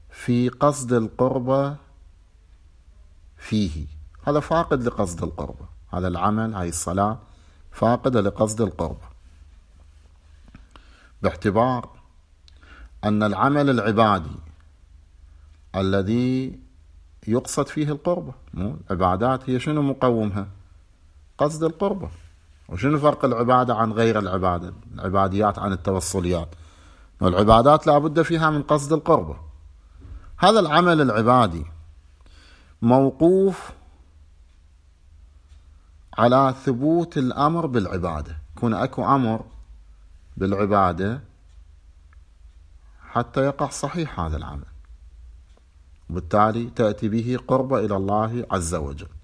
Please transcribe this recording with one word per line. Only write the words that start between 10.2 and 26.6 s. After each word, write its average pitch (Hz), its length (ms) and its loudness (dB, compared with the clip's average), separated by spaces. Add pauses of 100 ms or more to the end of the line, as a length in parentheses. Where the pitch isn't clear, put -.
باعتبار 113 680 0 (1160)
أن 107 180 2
العمل 135 480 2
العبادي 104 640 2 (1400)
الذي 113 840 0 (680)
يقصد 127 400 -2
فيه 151 220 -4
القربة، 151 460 -4 (200)
مو؟ 101 220 -6 (140)
العبادات 98 600 0
هي 127 100 0
شنو 151 220 -2
مقومها؟ 113 640 0 (920)
قصد 156 260 0
القربة. 165 460 -2 (580)
وشنو 131 300 0
فرق 143 260 2
العبادة 123 500 2
عن 110 180 0
غير 113 260 2
العبادة؟ 90 560 -2 (200)
العباديات 98 640 0
عن 98 140 -2
التوصليات، 90 760 -2 (720)